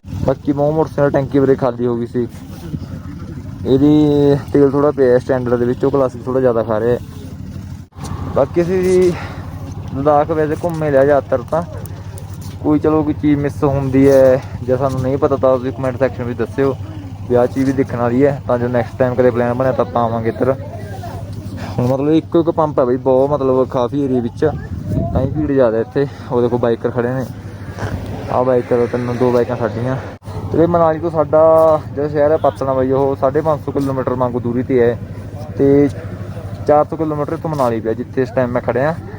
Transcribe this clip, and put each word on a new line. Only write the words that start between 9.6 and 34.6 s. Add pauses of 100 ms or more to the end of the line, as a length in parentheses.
ਲੱਦਾਖ
ਵੈਸੇ
ਘੁੰਮੇ
ਲਿਆ
ਜ਼ਿਆਦਾਤਰ
ਤਾਂ, (1000)
ਕੋਈ
ਚਲੋ
ਕੋਈ
ਚੀਜ਼
ਮਿਸ
ਹੁੰਦੀ
ਹੈ (240)
ਜਾਂ
ਸਾਨੂੰ
ਨਹੀਂ
ਪਤਾ
ਤਾਂ
ਤੁਸੀਂ
ਕੁਮੈਂਟ
ਸੈਕਸ਼ਨ
ਵਿੱਚ
ਦੱਸਿਓ (540)
ਵੀ
ਆਹ
ਚੀਜ਼
ਵੀ
ਦੇਖਣ
ਵਾਲੀ
ਹੈ,
ਤਾਂ
ਜੋ
ਨੈਕਸਟ
ਟਾਈਮ
ਕਦੇ
ਪਲਾਨ
ਬਣਿਆ
ਤਾਂ
ਆਪਾਂ
ਆਵਾਂਗੇ
ਇੱਧਰ। (1200)
ਹੁਣ
ਮਤਲਬ
ਇੱਕੋ
ਇੱਕ
ਪੰਪ
ਹੈ
ਬਈ,
ਬਹੁਤ
ਮਤਲਬ
ਕਾਫੀ
ਏਰੀਆ
ਵਿੱਚ, (680)
ਤਾਂ
ਹੀ
ਭੀੜ
ਜ਼ਿਆਦਾ
ਇੱਥੇ। (260)
ਉਹ
ਦੇਖੋ
ਬਾਈਕਰ
ਖੜ੍ਹੇ
ਨੇ, (1040)
ਆਹ
ਬਾਈਕਰ
ਤਿੰਨ,
ਦੋ
ਬਾਈਕਾਂ
ਸਾਡੀਆਂ। (560)
ਤੇ
ਬਈ
ਮਨਾਲੀ
ਤੋਂ
ਸਾਡਾ (160)
ਜਿਹੜਾ
ਸ਼ਹਿਰ
ਹੈ
ਪਤਨਾ
ਬਾਈ,
ਉਹ
ਸਾਢੇ
ਪੰਜ
ਸੌ
ਕਿਲੋਮੀਟਰ
ਵਾਂਗੂ
ਦੂਰੀ